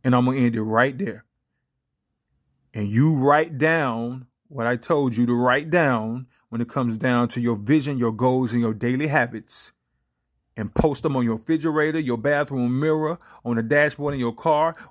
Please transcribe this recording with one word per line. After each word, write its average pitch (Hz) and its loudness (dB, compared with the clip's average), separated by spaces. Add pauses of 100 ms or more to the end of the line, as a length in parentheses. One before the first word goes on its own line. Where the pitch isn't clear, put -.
And 127 2
I'm 123 4
gonna 131 0
end 120 2
it 107 -2
right 123 0
there. 110 -8 (1500)
And 104 -4
you 143 2
write 143 2
down 131 0 (220)
what 113 -4
I 120 0
told 135 0
you 120 4
to 120 2
write 127 2
down 131 0 (220)
when 117 -6
it 117 -4
comes 120 -2
down 120 0
to 123 -6
your 117 0
vision, 135 0
your 117 0
goals, 127 0
and 120 2
your 110 0
daily 127 -2
habits, 123 -4 (840)
and 107 -8
post 147 2
them 143 -2
on 127 0
your 113 0
refrigerator, 156 -2
your 123 -2
bathroom 139 0
mirror, 156 0 (260)
on 120 -2
the 113 -2
dashboard 143 0
in 131 -6
your 120 -2
car, 160 0 (160)